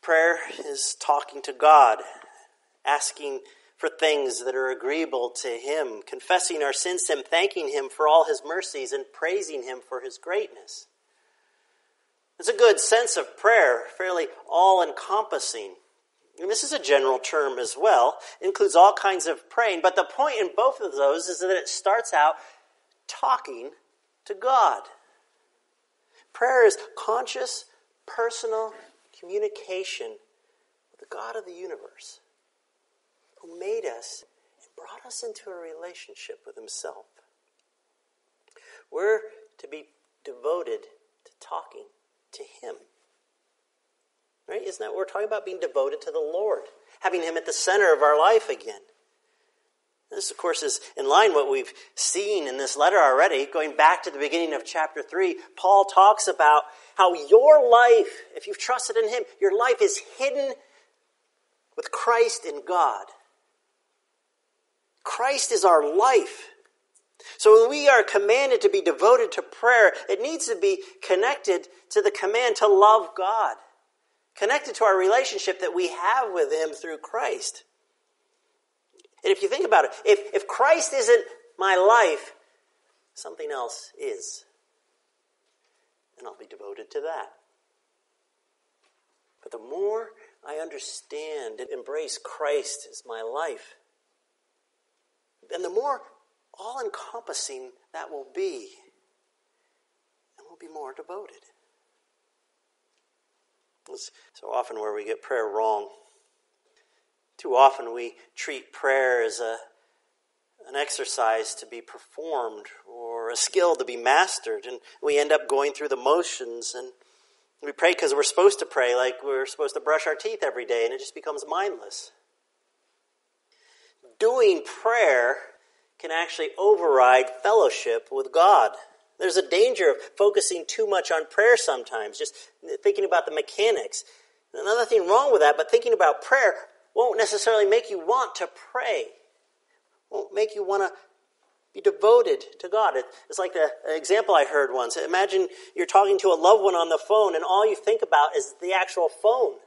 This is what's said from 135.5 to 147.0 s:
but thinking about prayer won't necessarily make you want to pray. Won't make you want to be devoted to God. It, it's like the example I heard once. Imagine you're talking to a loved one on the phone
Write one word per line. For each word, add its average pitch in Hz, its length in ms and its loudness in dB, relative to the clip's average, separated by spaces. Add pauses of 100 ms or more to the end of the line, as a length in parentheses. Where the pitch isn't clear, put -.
but 160 140 -2
thinking 233 220 2
about 170 280 4
prayer - 480 0 (240)
won't 220 240 0
necessarily 214 480 2
make 226 240 2
you 202 100 -8
want 226 360 -2
to 175 120 -8
pray. 220 640 -8 (1000)
Won't 202 220 -10
make 214 200 -2
you 208 100 -8
want 196 200 -2
to 185 140 -6 (760)
be 196 80 -16
devoted 202 800 2
to 180 100 -14
God. 190 260 0
It, 127 100 -6 (220)
it's - 120 -12
like 185 140 -6
the 156 180 0 (160)
example 180 480 0
I 147 100 6
heard 139 260 0
once. 123 260 -4
Imagine 185 500 -2 (280)
you're - 100 -2
talking 196 340 4
to 226 80 2
a 175 80 4
loved 190 280 6
one 190 120 4
on 170 140 0
the 160 100 2
phone 202 360 2